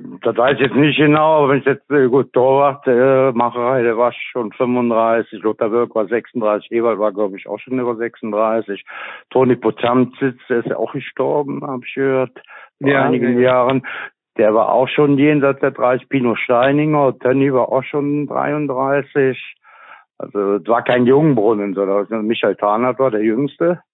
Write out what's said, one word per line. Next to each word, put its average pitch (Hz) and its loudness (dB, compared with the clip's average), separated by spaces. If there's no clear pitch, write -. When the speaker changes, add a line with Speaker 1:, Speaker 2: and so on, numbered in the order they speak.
Speaker 1:
das 113 -2
weiß 127 2
ich 135 0
jetzt 135 -2
nicht 139 2
genau, 156 4
aber 143 2
wenn 139 2
ich 135 -6
jetzt, - -2
äh, 139 4
gut, 123 0
Torwart, 135 2
äh, 131 4
Macherei, 120 0
der 113 0
war 120 0
schon 113 -8
fünfunddreißig, 117 0
Lothar 110 -2
Wölk 117 -2
war 110 0
sechsunddreißig, 107 -4
Ewald 113 -2
war, 107 0
glaub 98 -4
ich, - -16
auch 107 -10
schon 127 -6
über 120 -4
sechsunddreißig, 110 -4
Toni 127 2
Potamzitz, 123 -2
der 117 0
ist 113 -6
ja - -4
auch - -6
gestorben, 143 -4
hab 127 -8
ich - -14
gehört, 131 -2
vor 139 0
Speaker 2:
Ja, 135 2
Speaker 1:
einigen 123 0
Speaker 2:
ja, 123 2
ja. - -
Speaker 1:
Jahren, 127 2
der 107 4
war 107 2
auch 127 2
schon 143 2
jenseits 139 2
der 139 0
dreißig, 123 -2
Pino 120 0
Steininger, 139 2
Tönny 135 2
war 123 0
auch 135 0
schon 147 -4
dreiunddreißig, 135 -2
also, 101 -2
es 87 -8
war 117 0
kein 123 2
Jungbrunnen, 117 2
sondern 101 -2
Michael 110 0
Tarnath 113 -2
war 131 2
der 104 -2
Jüngste. 143 -2